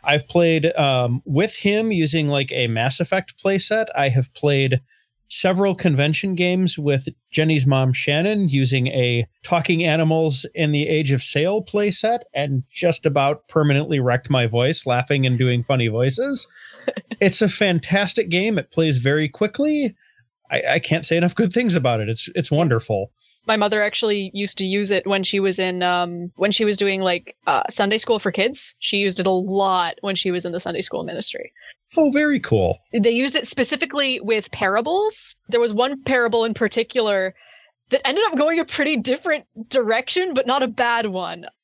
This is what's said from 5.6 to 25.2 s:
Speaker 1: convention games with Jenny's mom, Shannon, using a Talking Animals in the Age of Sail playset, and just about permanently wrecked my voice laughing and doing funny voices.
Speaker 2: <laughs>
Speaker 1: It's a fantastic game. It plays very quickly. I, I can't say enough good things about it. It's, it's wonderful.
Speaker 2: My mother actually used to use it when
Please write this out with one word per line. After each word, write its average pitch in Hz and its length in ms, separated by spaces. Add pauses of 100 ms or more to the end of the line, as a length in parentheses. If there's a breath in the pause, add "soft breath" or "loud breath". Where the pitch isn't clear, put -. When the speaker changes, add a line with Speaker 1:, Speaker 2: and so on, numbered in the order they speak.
Speaker 1:
convention 160 640
games 180 420
with 143 300 (240)
Jenny's 156 340
mom, 131 260
Shannon, 180 560
using 135 400
a 120 380 (160)
Talking 170 400
Animals 160 720
in 156 160
the 147 160
Age 151 240
of 135 140
Sail 185 400
playset, 208 560 (140)
and 139 360
just - 360
about 139 420
permanently 147 500
wrecked 123 320
my 123 160
voice 120 400
laughing 131 400
and 127 120
doing 123 240
funny 123 260
voices. 135 640
Speaker 2:
<laughs> - 40 (640 loud breath)
Speaker 1:
It's 196 220
a 214 80
fantastic 190 800
game. 185 300
It - 120
plays 156 280
very 143 280
quickly. 277 680 (540 soft breath)
I, - 120 (100)
I 143 60
can't - 280
say 165 100
enough 170 180
good 214 160
things 233 240
about 127 260
it. 107 100
It's, - 240
it's 131 160
wonderful. 113 600 (360 soft breath)
Speaker 2:
My 220 100
mother 208 260
actually 208 520
used 196 240
to 196 80
use 196 240
it 190 160
when 196 180